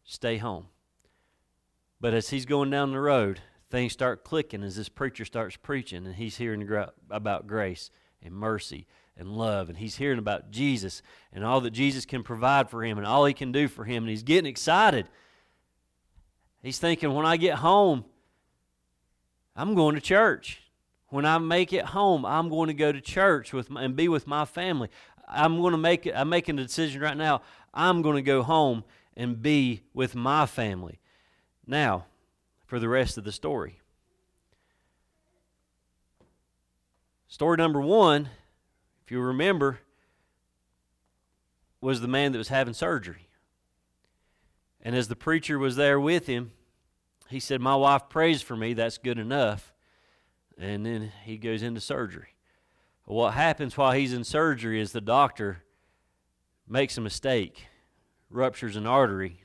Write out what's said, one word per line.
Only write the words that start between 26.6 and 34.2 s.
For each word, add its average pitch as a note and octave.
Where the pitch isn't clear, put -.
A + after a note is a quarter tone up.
decision C#3
right D3+
now. D3+
I'm F3
gonna D3
go C3+
home C3+
and A#2+
be C3
with B2+
my C3+
family." F#2
Now, A#2
for B2
the A2+
rest B2
of G2+
the G#2
story. A#2